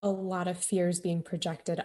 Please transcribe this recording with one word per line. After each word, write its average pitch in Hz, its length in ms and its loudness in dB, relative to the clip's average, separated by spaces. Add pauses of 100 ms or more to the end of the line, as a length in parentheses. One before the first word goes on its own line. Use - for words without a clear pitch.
a 202 80 2
lot 185 380 0
of 175 100 0
fears 175 420 2
being 170 240 0
projected 170 600 -4